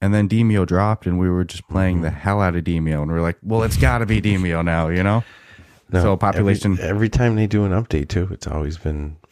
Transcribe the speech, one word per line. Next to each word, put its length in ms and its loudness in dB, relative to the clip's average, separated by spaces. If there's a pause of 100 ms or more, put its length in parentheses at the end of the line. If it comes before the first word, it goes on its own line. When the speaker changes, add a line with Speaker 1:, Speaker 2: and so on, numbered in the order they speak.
Speaker 1:
and 120 0
then 160 2
Demeo 380 2
dropped, 400 0
and 120 0
we 120 2
were 140 0
just 240 -14
playing 280 0
Speaker 2:
Mm-hmm. 80 -2
Speaker 1:
the 60 -2
hell 320 -2
out 140 0
of 80 -4
Demeo, 380 -2
and 80 -4
we 60 -2
are 60 0
like, 200 -2
"Well, 200 -2
it's 140 0
gotta 280 2
be 160 0
Demeo 440 0
now," 240 0
you 160 0
know? 200 2 (680)
Speaker 2:
No, 120 2
Speaker 1:
So 140 4
Population 560 0
Speaker 2:
every, 120 -2
every 240 0
time 280 2
they 100 2
do 180 2
an 80 0
update, 360 -2
too, 240 -2
it's 160 -12
always 280 -4
been 400 -6 (160)